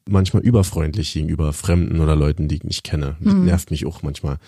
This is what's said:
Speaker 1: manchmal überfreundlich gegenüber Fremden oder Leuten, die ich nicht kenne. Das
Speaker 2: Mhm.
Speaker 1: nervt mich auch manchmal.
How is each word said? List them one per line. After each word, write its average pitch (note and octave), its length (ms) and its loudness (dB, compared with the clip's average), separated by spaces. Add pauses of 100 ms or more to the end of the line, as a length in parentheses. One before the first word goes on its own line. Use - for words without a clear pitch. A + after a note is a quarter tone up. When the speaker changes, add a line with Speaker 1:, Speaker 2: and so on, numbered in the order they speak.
Speaker 1:
manchmal F#2+ 380 2
überfreundlich E2 680 0
gegenüber D#2 400 -2
Fremden E2+ 480 0
oder D#2 160 2
Leuten, D2+ 320 0
die D2+ 60 -2
ich D#2+ 100 -8
nicht - 180 -8
kenne. D2 380 -4
Das G#3 120 2
Speaker 2:
Mhm. F#3 120 4
Speaker 1:
nervt F2 260 0
mich D#2 140 -4
auch - 180 -10
manchmal. C#2 340 -6 (100)